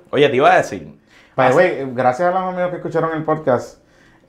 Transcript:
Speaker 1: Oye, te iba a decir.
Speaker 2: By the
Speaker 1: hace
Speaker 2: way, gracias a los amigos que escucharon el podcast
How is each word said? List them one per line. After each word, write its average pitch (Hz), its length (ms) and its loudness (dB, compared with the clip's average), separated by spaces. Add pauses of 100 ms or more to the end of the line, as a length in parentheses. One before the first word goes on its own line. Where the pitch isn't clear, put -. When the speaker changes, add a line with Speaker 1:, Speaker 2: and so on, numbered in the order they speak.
(100)
Speaker 1:
Oye, 139 180 2
te 120 80 0
iba 156 160 4
a 185 40 4
decir. 87 420 -4 (380)
Speaker 2:
By 131 160 4
the - 20 2
Speaker 1:
hace 170 300 0
Speaker 2:
way, 131 100 -8
gracias 156 400 2
a 185 40 0
los 185 140 -4
amigos 180 180 -4
que 170 60 -8
escucharon 160 400 -4
el 151 80 -6
podcast 156 540 -2 (500)